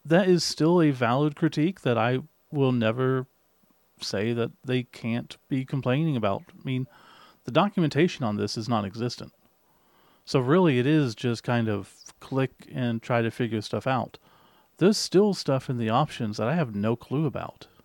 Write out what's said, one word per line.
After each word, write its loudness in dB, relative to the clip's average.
that 4
is 4
still 2
a 6
valid 0
critique -2
that 0
I 0
will 2
never 0
say -2
that -2
they -2
can't -8
be -2
complaining 0
about. -2
I -20
mean, -4
the -8
documentation 0
on -2
this -4
is -6
non-existent. -4
So 0
really, 4
it 2
is 2
just -4
kind 0
of -4
click -6
and -4
try 0
to 0
figure -4
stuff -6
out. -4
There's 4
still 2
stuff -2
in -2
the 0
options 0
that -2
I 0
have -2
no 0
clue -4
about, -8